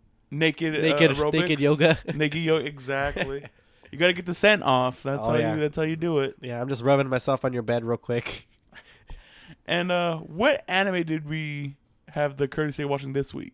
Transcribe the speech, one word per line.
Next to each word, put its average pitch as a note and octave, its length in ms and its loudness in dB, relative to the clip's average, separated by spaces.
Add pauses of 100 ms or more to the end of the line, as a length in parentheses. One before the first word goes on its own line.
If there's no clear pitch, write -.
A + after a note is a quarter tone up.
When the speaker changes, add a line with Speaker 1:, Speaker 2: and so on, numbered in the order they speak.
(300)
Speaker 1:
Naked, D#3 460 0
uh, D3 60 0
Speaker 2:
naked, D#3 300 4
Speaker 1:
aerobics. D3 220 0
Speaker 2:
naked D#3+ 280 2
yoga. D3+ 360 4 (100)
<laughs> E3 60 -6
Speaker 1:
Naked D3+ 280 -2
yoga, D#3+ 240 2
exactly. C#3 840 -6
Speaker 2:
<laughs> - 60 -20 (340)
Speaker 1:
You C3+ 80 -14
gotta F3+ 160 4
get F3 120 -6
the F3 80 -4
scent G#3 300 4
off. B2+ 400 2
That's C3+ 240 -2
Speaker 2:
Oh, A#2 40 2
Speaker 1:
how A#2+ 60 2
Speaker 2:
yeah. A2+ 180 0
Speaker 1:
you, - 60 -2
that's D3 160 -2
how E3 60 -2
you D#3+ 140 -2
do D#3+ 220 0
it. C3+ 220 -2
Speaker 2:
Yeah, A#2+ 200 -6
I'm B2+ 80 -4
just A#2+ 120 -4
rubbing C#3 280 4
myself C3 360 0
on C3 80 0
your A#2+ 100 -2
bed A#2 220 0
real A#2 120 0
quick. - 500 -6 (1160)
Speaker 1:
And, F3 280 -2
uh, F3 260 0
what F3 500 0
anime F#3 340 0
did D#3 240 -4
we D3 480 -6 (360)
have D3 260 -2
the C#3 100 0
courtesy D3+ 360 -2
of C#3+ 60 -2
watching C#3 220 -4
this C3+ 220 -4
week? - 200 -12